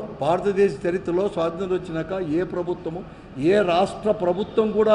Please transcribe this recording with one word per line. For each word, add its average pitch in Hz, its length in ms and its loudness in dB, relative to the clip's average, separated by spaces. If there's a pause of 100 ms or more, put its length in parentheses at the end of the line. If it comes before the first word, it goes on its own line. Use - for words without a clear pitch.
(200)
భారతదేశ 196 520 2 (140)
చరిత్రలో 175 380 0 (100)
స్వాతంత్రం 175 440 -2
వచ్చినాక 160 340 -6 (260)
ఏ - 20 2 (140)
ప్రభుత్వము, 175 460 -6 (520)
ఏ - 20 6 (180)
రాష్ట్ర 190 380 2 (140)
ప్రభుత్వం 208 440 0 (100)
కూడా 214 160 6